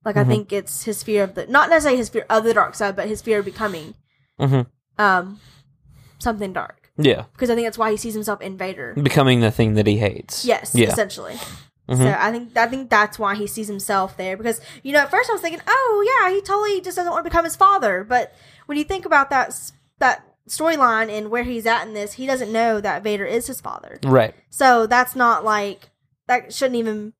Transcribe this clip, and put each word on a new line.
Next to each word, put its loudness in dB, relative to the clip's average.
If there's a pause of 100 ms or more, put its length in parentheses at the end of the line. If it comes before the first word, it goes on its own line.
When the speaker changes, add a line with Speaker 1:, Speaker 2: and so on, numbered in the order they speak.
Speaker 1:
Like, -2
Speaker 2:
Mm-hmm. 4
Speaker 1:
I 6
think -2
it's -6
his -6
fear 2
of -4
the, -8
not 4
necessarily 4
his -4
fear -4
of 4
the 2
dark 2
side, -4
but -6
his -6
fear 0
of -4
becoming, -8 (460)
Speaker 2:
Mm-hmm. 2 (400)
Speaker 1:
um, 0 (800)
something -4
dark. -12
Speaker 2:
Yeah. 2
Speaker 1:
Because -2
I 2
think -2
that's -8
why 0
he -2
sees -8
himself -6
in -14
Vader. -10
Speaker 2:
Becoming 4
the 4
thing 2
that 4
he 4
hates. -4
Speaker 1:
Yes, -2
Speaker 2:
Yeah. 4
Speaker 1:
essentially. -4 (560)
Speaker 2:
Mm-hmm. 2
Speaker 1:
So 4
I 0
think, -8
I 2
think -8
that's 2
why -2
he -6
sees -10
himself -4
there. -6
Because, -4 (220)
you -6
know, 6
at 0
first 2
I 0
was -4
thinking, -6
"Oh, 2
yeah, 2
he 0
totally -2
just -8
doesn't -2
want -2
to -6
become 2
his -6
father." 4
But 0 (320)
when -4
you 0
think -6
about 4
that 0
s-, -14 (280)
that 2 (260)
storyline 2
and -8
where -2
he's -6
at 0
in -14
this, -8
he -10
doesn't -2
know 2
that -4
Vader -2
is -2
his -12
father. -12
Speaker 2:
Right. 6 (160)
Speaker 1:
So 4
that's 0
not, 2
like, -4 (380)
that -2
shouldn't -2
even -6